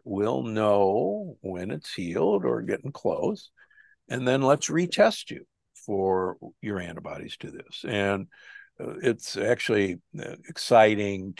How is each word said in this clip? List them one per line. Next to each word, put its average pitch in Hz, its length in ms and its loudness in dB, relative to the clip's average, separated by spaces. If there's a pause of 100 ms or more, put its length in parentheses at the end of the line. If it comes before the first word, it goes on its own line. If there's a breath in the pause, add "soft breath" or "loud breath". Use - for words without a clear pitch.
We'll 113 380 0
know 110 960 2
when 92 300 -6
it's 151 220 -10
healed 156 520 0
or 120 160 0
getting 110 320 -6
close. - 580 -2 (580 soft breath)
And 127 160 -4
then 131 160 4
let's 139 280 4
retest 175 640 2
you - 140 -14 (400)
for 95 520 0 (240)
your 104 180 -6
antibodies 82 600 -12
to - 100 -12
this." - 340 -16
And, 101 420 0 (520 loud breath)
uh, - 220 -8
it's - 340 0
actually, 104 640 0 (180)
uh, - 180 -10 (120)
exciting 101 920 4